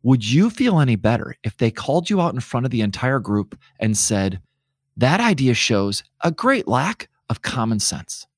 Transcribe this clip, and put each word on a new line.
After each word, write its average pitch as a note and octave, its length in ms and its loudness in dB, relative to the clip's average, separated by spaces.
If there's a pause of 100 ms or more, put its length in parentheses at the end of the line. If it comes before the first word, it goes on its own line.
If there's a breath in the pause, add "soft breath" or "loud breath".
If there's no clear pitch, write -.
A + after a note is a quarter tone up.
Would A#2 260 2
you F3+ 220 4
feel A3 300 2
any B2 160 2
better A2 480 -2
if - 120 -4
they A#2 140 2
called E3+ 400 -2
you G3 100 2
out E3+ 140 0
in B2 60 -4
front B2 260 -4
of A#2+ 60 -4
the A2+ 100 0
entire B2 380 0
group G2+ 360 -2 (220 soft breath)
and A2 180 0
said, G2 460 0 (540)
"That C#3 240 2
idea C3+ 340 2
shows G2+ 480 0 (200)
a E3 100 0
great B3 340 0
lack C#3+ 420 -2 (200)
of - 120 -4
common A2+ 380 -2
sense"? - 480 -8 (120)